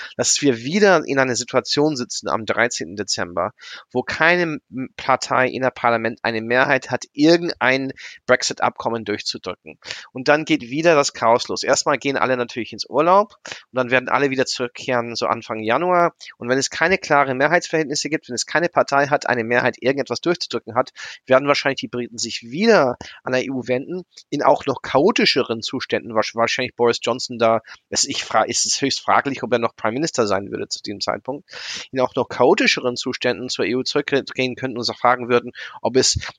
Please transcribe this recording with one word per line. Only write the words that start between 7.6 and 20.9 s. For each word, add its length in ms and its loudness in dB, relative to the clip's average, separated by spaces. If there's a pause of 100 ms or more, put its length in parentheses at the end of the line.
Brexit-Abkommen 800 0
durchzudrücken. 720 -8 (340)
Und 140 -10
dann 180 4
geht 180 0
wieder 340 2
das 160 2
Chaos 340 2
los. 160 -6
Erstmal 340 0
gehen 200 -4
alle 200 0
natürlich 360 -6
ins 180 -10
Urlaub 460 2 (100)
und 300 -16
dann 160 0
werden 160 2
alle 220 2
wieder 160 0
zurückkehren, 680 -4
so 120 -2
Anfang 360 -2
Januar. 540 2 (220)
Und 100 -6
wenn 100 2
es 120 -2
keine 280 2
klare 380 2
Mehrheitsverhältnisse 720 0
gibt, 200 -4
wenn 60 -8
es 120 -4
keine 220 0
Partei 380 2
hat, 220 0
eine 160 0
Mehrheit 340 2
irgendetwas 420 -2
durchzudrücken 360 -2 (180)
hat, 180 0 (340)